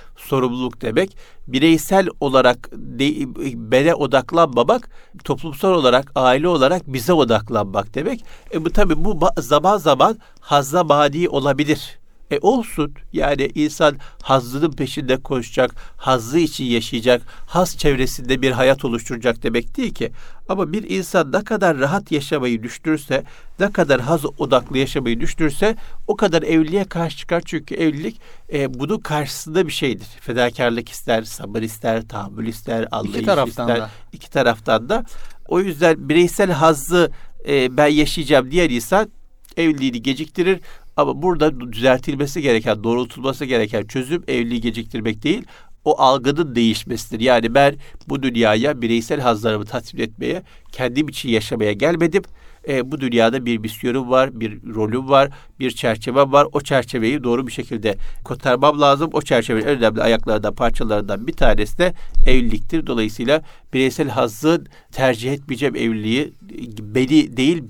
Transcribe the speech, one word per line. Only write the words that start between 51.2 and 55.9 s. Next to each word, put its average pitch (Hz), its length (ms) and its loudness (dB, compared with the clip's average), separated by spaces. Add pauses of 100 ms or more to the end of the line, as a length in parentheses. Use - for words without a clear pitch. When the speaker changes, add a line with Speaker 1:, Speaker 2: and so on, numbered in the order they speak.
Speaker 1:
yaşamaya 110 440 0
gelmedim. 160 500 0 (460)
E, 131 220 -2
bu 147 100 -6
dünyada 120 460 2
bir 120 120 -2
misyonum 120 520 -4
var, 131 300 2
bir 107 220 -8 (120)
rolüm 110 340 -2
var, 139 220 6 (300)
bir 131 100 -2
çerçevem 123 600 0